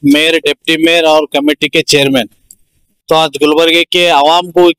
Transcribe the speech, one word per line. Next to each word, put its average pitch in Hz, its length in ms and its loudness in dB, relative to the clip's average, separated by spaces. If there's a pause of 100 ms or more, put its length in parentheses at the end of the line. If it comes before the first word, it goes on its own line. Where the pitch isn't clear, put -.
मेयर, 156 320 0
डिप्टी 151 480 -4
मेयर 165 200 0
और 156 280 2
कमेटी 147 360 -2
के 165 140 -2
चेयरमैन, 135 460 -2 (800)
तो 160 60 0
आज 156 220 -2
गुलबर्गे 165 480 0
के 175 240 -2
आवाम 165 420 0
को 175 280 2